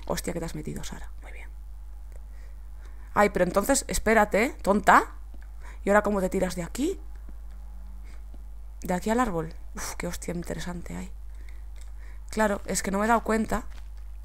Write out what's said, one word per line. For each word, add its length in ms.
Hostia, 260
que 60
te 60
has 100
metido, 280
Sara. 260
Muy 80
bien. 160
Ay, 140
pero 160
entonces, 420
espérate, 760
tonta. 540
¿Y 60
ahora 140
cómo 180
te 80
tiras 260
de 80
aquí? 360
De 120
aquí 160
al 100
árbol. 360
Uf, 200
qué 100
hostia 280
interesante 640
hay. 160
Claro, 360
es 180
que 80
no 80
me 60
he 20
dado 160
cuenta. 400